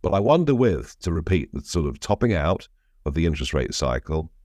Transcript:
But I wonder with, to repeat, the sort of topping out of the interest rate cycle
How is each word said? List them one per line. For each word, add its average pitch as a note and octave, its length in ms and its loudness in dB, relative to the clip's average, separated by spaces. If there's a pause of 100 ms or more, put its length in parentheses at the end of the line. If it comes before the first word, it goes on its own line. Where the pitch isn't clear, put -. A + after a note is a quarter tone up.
But F2+ 140 0
I G2 60 4
wonder C#3+ 340 4
with, G#2+ 460 0
to F2+ 120 -2
repeat, E2 400 0
the C#2+ 120 -8
sort D#2+ 220 -2
of C2+ 120 -6
topping G#2+ 360 0
out D#2+ 340 0 (360)
of C#2+ 100 -2
the E2 120 2
interest D2 260 -2
rate C2+ 220 -2
cycle C#2+ 560 -2 (140)